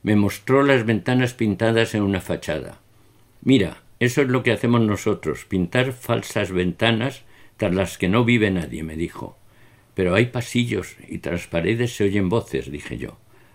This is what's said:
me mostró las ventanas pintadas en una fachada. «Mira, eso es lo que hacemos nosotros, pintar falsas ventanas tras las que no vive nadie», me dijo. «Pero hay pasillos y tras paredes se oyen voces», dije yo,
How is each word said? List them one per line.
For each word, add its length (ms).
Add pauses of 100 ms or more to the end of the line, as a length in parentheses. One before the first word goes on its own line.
me 140
mostró 460
las 240
ventanas 480
pintadas 600
en 80
una 180
fachada. 600 (640)
«Mira, 400 (180)
eso 220
es 60
lo 140
que 100
hacemos 280
nosotros, 640
pintar 480
falsas 600
ventanas 720 (360)
tras 160
las 240
que 100
no 160
vive 260
nadie», 320
me 140
dijo. 400 (580)
«Pero 200
hay 120
pasillos 720 (100)
y 120
tras 280
paredes 500
se 80
oyen 260
voces», 400
dije 260
yo, 220 (360)